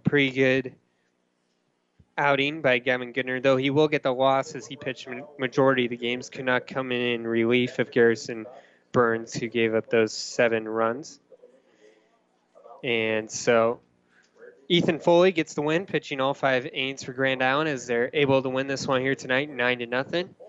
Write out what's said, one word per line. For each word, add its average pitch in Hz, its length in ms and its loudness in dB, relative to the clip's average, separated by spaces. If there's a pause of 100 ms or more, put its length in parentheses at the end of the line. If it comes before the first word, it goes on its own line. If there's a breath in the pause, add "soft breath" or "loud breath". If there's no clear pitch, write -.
pretty 139 260 4
good 127 420 0 (1400)
outing 143 440 0
by 131 180 2
Gavin 123 320 -2
Goodner, 127 320 -4
though 135 140 4
he 131 120 0
will 151 200 2
get 147 120 -2
the 135 120 -2
loss 135 420 0
as 123 100 -12
he 135 120 -16
pitched - 320 -10
ma-, 123 160 -10 (120)
majority 131 460 2
of 117 60 0
the 120 80 -6
games, 123 320 -6
could 135 160 -12
not 127 200 0
come 131 280 -4
in 123 80 0
in 120 260 -2
relief 117 500 2
of 120 140 -2
Garrison 117 540 2 (480 loud breath)
Burns, 113 400 2
who 117 160 -6
gave 113 260 0
up 110 140 -2
those 110 240 2
seven 113 540 0
runs. 113 520 -4 (1600 soft breath)
And 110 480 -2
so 117 520 2 (880 soft breath)
Ethan 175 300 2
Foley 175 340 4
gets 165 220 -4
the 156 60 -4
win, 160 240 0
pitching 143 360 -4
all 135 120 0
five 131 340 0
innings 135 360 -6
for 143 80 -10
Grand 131 320 0
Island 139 240 2
as 127 180 -4
they're 120 280 0
able 135 280 4
to 135 80 -4
win 131 180 -2
this 135 200 -6
one 131 140 0
here 135 140 0
tonight, 135 340 -2
nine 123 300 -2
to 120 80 -6
nothing. 135 460 -4 (160)